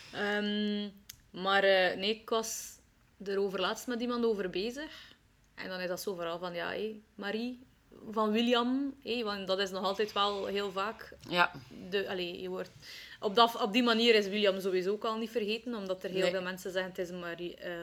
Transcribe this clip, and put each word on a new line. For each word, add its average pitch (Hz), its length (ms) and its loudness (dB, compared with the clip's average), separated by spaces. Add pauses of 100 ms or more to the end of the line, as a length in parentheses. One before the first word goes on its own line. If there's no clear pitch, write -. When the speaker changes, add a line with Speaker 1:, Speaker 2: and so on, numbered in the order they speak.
(120)
Speaker 1:
Ehm, 208 760 0 (540)
maar, 196 220 6
eh, 185 320 6
nee, 196 180 0
ik 214 160 -14
was 226 380 -2 (560)
er 196 140 -2
over 196 220 0
laatst 196 260 -2
met 240 140 -4
iemand 240 240 0
over 202 260 2
bezig. 240 400 -4 (640)
En 190 140 -10
dan 185 120 -6
is 180 80 -2
dat 175 120 -4
zo 202 140 -4
vooral 170 240 -4
van, 175 160 -6
ja, 170 160 -4
hé, 214 300 -6 (140)
Marie... 226 540 -6 (420)
Van 214 220 2
William, 247 720 2
hé, 240 200 -2
want 202 240 -6
dat 185 120 2
is 196 120 0
nog 190 140 -4
altijd 202 280 0
wel 202 340 0
heel 202 260 -2
vaak 196 400 -6 (160)
Speaker 2:
Ja. 175 220 4 (400)
Speaker 1:
de, 196 180 -2
allee, 180 340 -6
je 185 60 -6
wordt, 185 220 -6 (500)
op 202 140 -2
dat, 233 280 8
op 208 100 0
die 247 100 6
manier 233 320 6
is 208 140 6
William 196 320 4
sowieso 185 300 0
ook 208 140 -2
al 220 140 0
niet 226 120 -6
vergeten, 226 440 -2
omdat 185 300 -4
er 190 60 -6
heel 185 100 0
Speaker 2:
Nee. 175 100 4
Speaker 1:
veel 185 120 0
mensen 185 300 -6
zeggen, 185 180 -2
"Het 180 100 -10
is 175 100 -4
Marie, 175 460 -8
eh, 175 160 -10 (100)